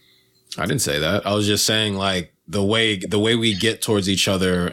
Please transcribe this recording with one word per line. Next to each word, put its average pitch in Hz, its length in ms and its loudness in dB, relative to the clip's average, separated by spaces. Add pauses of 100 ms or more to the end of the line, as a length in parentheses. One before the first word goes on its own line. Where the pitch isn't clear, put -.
(580)
I - 80 -2
didn't - 160 0
say 73 160 0
that. 82 280 0
I 101 80 0
was 104 120 0
just 104 180 2
saying, 107 320 0
like, 95 360 -2 (140)
the 98 160 -2
way, 110 340 2
the 101 220 -2
way 110 160 2
we 113 200 0
get 110 280 -2
towards 101 260 0
each 95 200 2
other 90 440 2